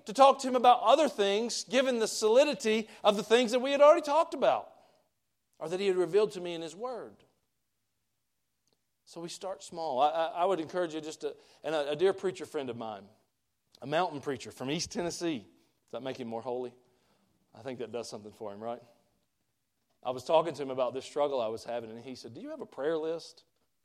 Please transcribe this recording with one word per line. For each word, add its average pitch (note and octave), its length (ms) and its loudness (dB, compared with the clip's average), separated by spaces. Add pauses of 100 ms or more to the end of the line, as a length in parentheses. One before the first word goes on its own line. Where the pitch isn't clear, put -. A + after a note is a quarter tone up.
to A3 60 -10
talk C4+ 280 8
to C4 80 -4
Him B3+ 80 0
about A#3+ 260 6
other C#4 260 6
things, G#3 560 0
given B3 360 0
the G#3+ 80 0
solidity A3+ 800 2 (160)
of G3+ 120 6
the G#3+ 60 -2
things A3+ 300 4
that B3 80 2
we C4 100 -2
had C#4+ 100 4
already D4+ 220 10
talked D#4+ 320 2
about D#3+ 340 2 (920)
or D#3+ 80 -8
that F3+ 100 -6
He G3+ 80 -2
had F#3 100 2
revealed F3+ 360 2
to F#3 80 -10
me F3 140 -8
in E3 80 -8
His D#3 120 -12
Word. G3+ 400 -12 (1900)
So - 160 -16
we E3+ 80 -10
start F#3+ 340 -10
small. D#3+ 380 -4
I, D3 80 6
I, D#3+ 180 -2 (100)
I E3+ 80 2
would F#3+ 140 2
encourage E3 360 -4
you D#3 60 -6
just D3+ 200 -12
to, C#3+ 140 -8 (280)
and D3+ 120 -4
a, C#3+ 160 -2
a D3+ 60 -4
dear F#3 160 4
preacher F#3 340 -6
friend C#3 240 -6
of A2+ 60 -8
mine, A2 260 -10 (800)
a - 40 -12
mountain D#3 340 -2
preacher B2 300 -8
from B2+ 200 -8
East D#3+ 200 -4
Tennessee. E3+ 480 -4
Does - 540 -20
that A#2+ 100 -8
make C3 160 -8
him B2 100 -10
more A2+ 120 -6
holy? B2 320 -8 (800)
I A2 60 -20
think B2 200 -10
that A2 120 -10
does A#2 160 -8
something G#2+ 240 -14
for G#2 200 -12
him, G2+ 80 -16
right? A#2 200 -8 (1200)
I - 100 -6
was B2+ 120 -10
talking E3 300 2
to C#3+ 80 -10
him C3+ 80 -8
about B2+ 240 -2
this C3 100 -8
struggle C#3+ 360 -2
I A2 80 -2
was A2+ 140 -8
having, A#2 280 -8
and A2+ 120 -16
he C3 120 -14
said, A#2 180 -16
"Do C#3+ 80 -16
you C#4+ 100 -14
have D#4 120 -14
a - 40 -16
prayer D#3 300 -4
list?" D#3+ 480 -8 (400)